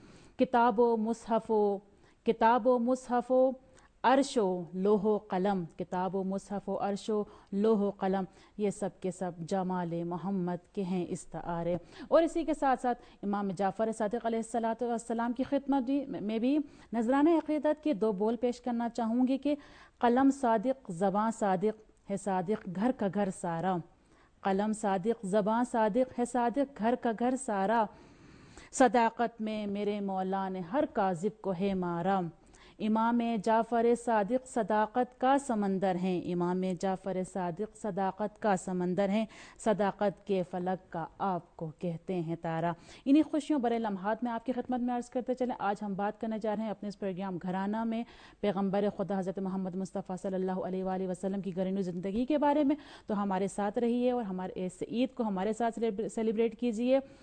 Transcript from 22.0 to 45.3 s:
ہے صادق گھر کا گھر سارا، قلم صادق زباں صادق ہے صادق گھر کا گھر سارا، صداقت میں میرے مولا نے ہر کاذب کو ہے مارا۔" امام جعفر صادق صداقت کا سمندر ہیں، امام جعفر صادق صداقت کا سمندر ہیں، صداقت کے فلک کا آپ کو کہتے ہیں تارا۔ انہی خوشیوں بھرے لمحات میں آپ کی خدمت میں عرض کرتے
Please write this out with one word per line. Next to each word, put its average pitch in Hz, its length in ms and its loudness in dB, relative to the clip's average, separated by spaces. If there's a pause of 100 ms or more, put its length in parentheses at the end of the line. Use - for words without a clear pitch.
ہے 202 60 -2
صادق 190 600 -2
گھر 226 200 2
کا 208 180 -2
گھر 202 140 0 (120)
سارا، 175 360 -2 (640)
قلم 196 320 0
صادق 202 540 -2
زباں 214 460 2
صادق 226 460 2
ہے 240 60 0
صادق 247 540 -2
گھر 226 220 2
کا 233 180 0
گھر 247 180 2
سارا، 214 480 0 (880)
صداقت 226 680 4
میں 214 260 -4
میرے 208 340 -2
مولا 190 480 -2
نے 185 120 -6
ہر 208 320 0
کاذب 190 480 0
کو 196 200 -2
ہے 196 140 2
مارا۔" 180 460 0 (580)
امام 226 440 2 (220)
جعفر 226 420 4 (180)
صادق 233 440 2
صداقت 214 720 0
کا 262 180 4
سمندر 196 560 0
ہیں، 180 380 0
امام 180 320 0 (160)
جعفر 190 360 -4 (160)
صادق 185 440 -6
صداقت 202 640 -4
کا 202 140 4
سمندر 180 520 0
ہیں، 214 180 0 (320)
صداقت 202 680 0
کے 190 240 0
فلک 180 420 -4
کا 165 140 -6 (120)
آپ 180 380 -4
کو 160 220 -8
کہتے 175 420 -4
ہیں 165 160 -4
تارا۔ 165 360 -2 (320)
انہی 285 180 6
خوشیوں 294 380 -2
بھرے 233 180 0
لمحات 214 460 -4
میں 240 80 -4
آپ 226 140 -6
کی 254 60 -2
خدمت 247 280 -4
میں 247 160 -2
عرض 240 140 -6
کرتے 254 240 -4